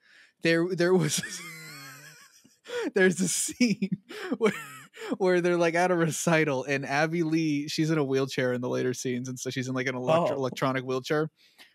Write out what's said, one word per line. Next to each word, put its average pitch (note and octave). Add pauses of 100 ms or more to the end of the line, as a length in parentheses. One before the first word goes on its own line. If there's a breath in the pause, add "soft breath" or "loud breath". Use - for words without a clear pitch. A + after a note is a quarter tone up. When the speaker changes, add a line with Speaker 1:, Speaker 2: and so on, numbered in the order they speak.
(420 soft breath)
Speaker 1:
There, E3
there F3
was D#3
<laughs> D#3
there's F#3
a F#3
scene G#3 (260)
<laughs> F#4
where, A3 (640 loud breath)
where F3+
they're, F3
like, E3+
at F3+
a F3+
recital D#3
and C#3
Abby D#3+
Lee, D#3
she's D#3
in D#3+
a D3+
wheelchair C3+
in B2
the B2
later B2+
scenes, B2+
and C3
so -
she's B2
in, C3
like, B2+
an C3
electro-, C#3
Speaker 2:
Oh. -
Speaker 1:
electronic C3
wheelchair. C3 (440 soft breath)